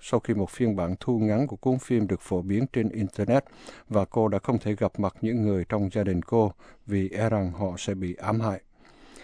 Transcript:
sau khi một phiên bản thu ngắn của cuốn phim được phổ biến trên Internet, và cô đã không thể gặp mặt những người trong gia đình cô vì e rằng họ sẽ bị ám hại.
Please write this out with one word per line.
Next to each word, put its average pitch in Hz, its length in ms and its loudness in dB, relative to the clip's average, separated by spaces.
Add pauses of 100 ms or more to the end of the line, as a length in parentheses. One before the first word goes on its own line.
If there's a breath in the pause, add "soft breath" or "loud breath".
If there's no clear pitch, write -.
sau - 180 0
khi 113 140 -2
một 101 160 -2
phiên 110 260 0
bản 92 240 0
thu 120 200 0
ngắn 107 280 2
của - 80 -10
cuốn 127 240 0
phim 113 280 0
được 92 140 -2
phổ 90 200 -2
biến 98 320 0
trên 110 160 0
Internet, 107 560 0 (440 loud breath)
và 104 160 2
cô 110 220 2
đã 101 120 0
không 117 200 0
thể 107 160 -2
gặp 101 240 -2
mặt 101 220 -2
những 113 200 0
người 98 280 2
trong 101 240 0
gia 107 100 2
đình 92 180 0
cô 110 320 2 (320 loud breath)
vì 95 240 0
e 107 200 0
rằng 98 220 0
họ 90 260 -4
sẽ - 160 -4
bị 92 200 -4
ám 110 260 -2
hại. 107 220 -2 (640 loud breath)